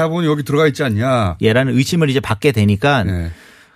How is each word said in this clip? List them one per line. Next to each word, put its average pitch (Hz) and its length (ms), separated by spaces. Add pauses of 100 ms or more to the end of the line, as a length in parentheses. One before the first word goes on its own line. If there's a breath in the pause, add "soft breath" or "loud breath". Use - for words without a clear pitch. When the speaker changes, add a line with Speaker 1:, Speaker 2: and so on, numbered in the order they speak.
Speaker 1:
자본이 165 260
여기 151 160
들어가 151 240
있지 151 160
않냐. 113 580
Speaker 2:
예, 110 120
라는 127 240
의심을 151 320
이제 131 100
받게 113 320
되니까 110 560
Speaker 1:
예. 87 240 (440 loud breath)